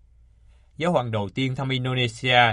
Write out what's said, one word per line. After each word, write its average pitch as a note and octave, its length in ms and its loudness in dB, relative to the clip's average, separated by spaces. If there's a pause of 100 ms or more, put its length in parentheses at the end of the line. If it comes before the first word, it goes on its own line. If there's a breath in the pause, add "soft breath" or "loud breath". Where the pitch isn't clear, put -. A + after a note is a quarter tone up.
(760)
Giáo E3 140 -2
hoàng B2 200 0
đầu G2+ 180 -2
tiên C3 260 -2
thăm C3 140 -6
Indonesia B2+ 720 0 (140)